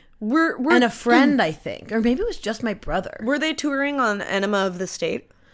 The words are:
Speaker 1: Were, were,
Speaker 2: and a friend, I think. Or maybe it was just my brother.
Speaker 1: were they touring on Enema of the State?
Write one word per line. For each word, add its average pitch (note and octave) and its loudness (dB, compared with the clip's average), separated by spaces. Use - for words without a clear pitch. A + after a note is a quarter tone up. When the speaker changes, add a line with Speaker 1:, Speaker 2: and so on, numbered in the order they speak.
Speaker 1:
Were, D4+ 0
were, C#4+ 2
Speaker 2:
and B3 6
a A#3 4
friend, B3+ 4
I D#3+ 0
think. - -10
Or A3+ 2
maybe B3 2
it A#4 -2
was G#4+ -8
just - -6
my A3+ -2
brother. - -6
Speaker 1:
were C#4 0
they D#4+ -2
touring C#4+ -2
on G#3 0
Enema G3 0
of F3+ -4
the F#3 -4
State? - -6